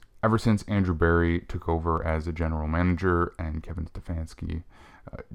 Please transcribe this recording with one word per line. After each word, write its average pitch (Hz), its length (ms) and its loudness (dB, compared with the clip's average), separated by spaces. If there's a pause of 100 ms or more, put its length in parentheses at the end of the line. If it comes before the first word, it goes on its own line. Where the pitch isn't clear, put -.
(240)
ever 110 140 4
since 107 240 2
Andrew 95 320 0
Berry 85 460 4
took - 280 -8
over 82 360 0
as 80 220 -2
a 85 60 -4
general 80 340 -2
manager 85 720 2
and 80 240 -6
Kevin 85 220 -8
Stefanski, 82 800 -8 (480)
uh, - 100 -12 (120)